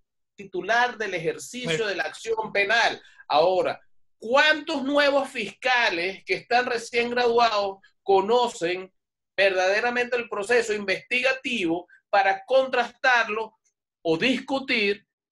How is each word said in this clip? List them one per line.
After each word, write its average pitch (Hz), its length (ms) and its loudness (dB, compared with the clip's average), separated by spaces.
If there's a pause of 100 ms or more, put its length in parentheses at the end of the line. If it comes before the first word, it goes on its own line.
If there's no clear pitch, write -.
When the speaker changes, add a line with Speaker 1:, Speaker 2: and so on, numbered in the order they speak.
(340)
Speaker 1:
titular 208 640 -2
del 202 180 -6
ejercicio 170 560 -6
Speaker 2:
Bueno. 208 160 -2
Speaker 1:
de 190 100 -4
la 156 80 -4
acción 220 480 -6
penal. 202 480 0 (280)
Ahora, 160 520 2 (380)
¿cuántos 294 640 2
nuevos 277 460 2
fiscales 208 960 -2
que 185 100 -2
están 240 320 0
recién 240 440 -4
graduados 233 680 2 (240)
conocen 196 920 0 (440)
verdaderamente 214 800 2
el 233 120 -4
proceso 214 460 0
investigativo 214 1120 -2 (240)
para 196 340 2
contrastarlo 247 1080 0 (480)
o 165 160 0
discutir 240 880 -2 (260)